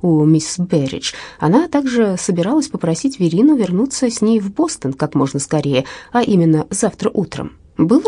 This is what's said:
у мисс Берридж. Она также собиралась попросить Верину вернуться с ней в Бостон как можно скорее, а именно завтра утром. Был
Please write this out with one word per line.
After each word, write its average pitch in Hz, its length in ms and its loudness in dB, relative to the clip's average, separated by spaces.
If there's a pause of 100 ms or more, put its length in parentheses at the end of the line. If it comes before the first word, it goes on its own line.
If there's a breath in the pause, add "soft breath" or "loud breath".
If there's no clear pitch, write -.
у 160 220 2
мисс 156 340 2
Берридж. 156 540 -2 (260 loud breath)
Она 226 300 2
также 240 500 0
собиралась 196 520 -2
попросить 170 500 -4
Верину 196 380 4
вернуться 220 520 0
с 226 120 -6
ней 220 180 2
в 196 140 -6
Бостон 294 400 -4
как 151 220 -4
можно 135 240 0
скорее, 143 440 -2 (300 loud breath)
а 240 80 2
именно 170 480 2
завтра - 440 -4
утром. - 440 -6 (200)
Был 190 300 4